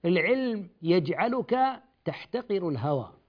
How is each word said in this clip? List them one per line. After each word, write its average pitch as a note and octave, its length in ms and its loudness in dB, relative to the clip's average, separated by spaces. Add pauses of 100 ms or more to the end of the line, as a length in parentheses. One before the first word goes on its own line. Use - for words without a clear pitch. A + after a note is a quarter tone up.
العلم G3+ 640 2 (140)
يجعلك A3 1000 2 (220)
تحتقر G3 640 -4
الهوى C3+ 440 -2 (160)